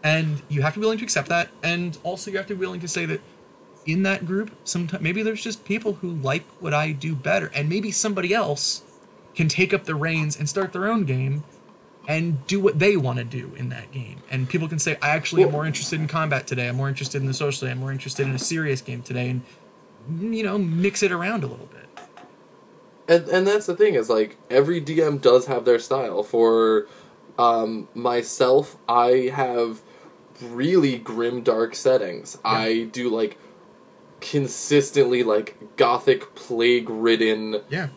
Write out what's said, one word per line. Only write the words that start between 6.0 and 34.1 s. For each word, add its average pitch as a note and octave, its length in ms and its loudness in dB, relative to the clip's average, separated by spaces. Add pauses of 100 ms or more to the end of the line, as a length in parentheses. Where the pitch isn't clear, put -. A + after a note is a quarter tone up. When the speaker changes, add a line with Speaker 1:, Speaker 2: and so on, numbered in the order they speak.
Speaker 1:
like D3 340 -4 (160)
what D#3+ 140 -4
I D3+ 200 0
do D3+ 220 -6
better. D#3+ 380 -2
And D3 160 -2
maybe G3+ 220 -2
somebody G3 420 -2
else - 480 -2 (540)
can D#3+ 120 2
take F#3 260 2
up - 120 -2
the D#3+ 100 -4
reins D3+ 420 -2
and D3 120 -4
start F#3+ 240 -4
their F#3+ 140 -4
own A3 180 0
game C3+ 380 -2 (640)
and D#3+ 380 -2
do G3 140 0
what F#3+ 200 2
they G3 180 6
wanna B2 260 0
do B2+ 320 -10
in B2 140 -6
that A#2 220 -12
game. A#2 260 -12 (120)
And C3 180 -2
people D#3+ 200 -2
can D#3+ 100 -4
say, D3+ 240 -2
"I C#3+ 80 0
actually D#3+ 320 2
am F#3+ 60 8
Speaker 2:
Well D3 120 0
Speaker 1:
more D#3 60 -2
interested D#3+ 340 -4
in D#3 80 -2
combat D3+ 380 -2
today. B2 220 -4
I'm B2 80 -4
more C3+ 120 -2
interested C3+ 320 -6
in C3+ 80 -2
the C3+ 60 -2
socially. C3+ 380 -4
I'm B2+ 80 -6
more C3+ 120 -6
interested C3+ 360 -4
in C3+ 60 -2
a C3 60 -4
serious D3+ 420 -2
game B2 200 -10
today." B2 280 -4
And, B2 120 -4 (960)
you A3 80 -2
know, G3+ 160 -2
mix F3+ 420 0
it G3 100 2
around F#3 320 -2
a C3 40 -4
little A#2+ 180 -12
bit. - 160 -20 (1300)
Speaker 2:
And, E3+ 220 6
and F#3 180 4
that's G#3 180 2
the F3+ 100 -2
thing G3+ 200 4
is, A2+ 140 0
like, G#2+ 280 2 (140)
every C#3+ 280 4
D D#3 220 0
M D3 160 2
does B2+ 300 6
have B2 180 -2
their A#2+ 140 6
style. A#2 420 -2
For, A2+ 680 4 (520)
um, A2 560 2
myself, B2 840 2 (100)
I B2 460 4
have A#2+ 480 -2 (600)
really C3+ 560 2
grim, A#2+ 440 -4
dark A2+ 340 0
settings. G#2 680 0
Speaker 1:
Yeah. A2+ 60 2
Speaker 2:
I A2 320 0
do, B2 260 -4
like, A2 280 -2 (840)